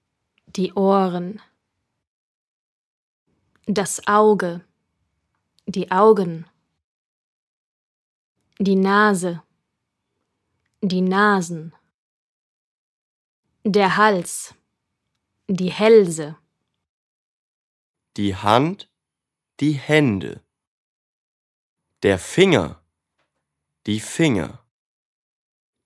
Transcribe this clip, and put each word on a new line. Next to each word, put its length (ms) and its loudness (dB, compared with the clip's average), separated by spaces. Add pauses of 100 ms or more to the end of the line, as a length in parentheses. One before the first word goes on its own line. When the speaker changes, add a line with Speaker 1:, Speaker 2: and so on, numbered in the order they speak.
(460)
Speaker 1:
die 260 -6
Ohren. 680 -2 (2250)
Das 400 -6
Auge, 580 2 (1000)
die 240 -6
Augen. 560 2 (2000)
Die 180 0
Nase, 680 0 (1400)
die 220 -2
Nasen. 720 -2 (1900)
Der 340 0
Hals, 560 -2 (920)
die 220 -4
Hälse. 680 2 (1800)
Speaker 2:
Die 180 -4
Hand, 560 0 (680)
die 120 0
Hände. 680 -2 (1600)
Der 160 2
Finger, 640 0 (1040)
die 140 -4
Finger. 600 -4 (1200)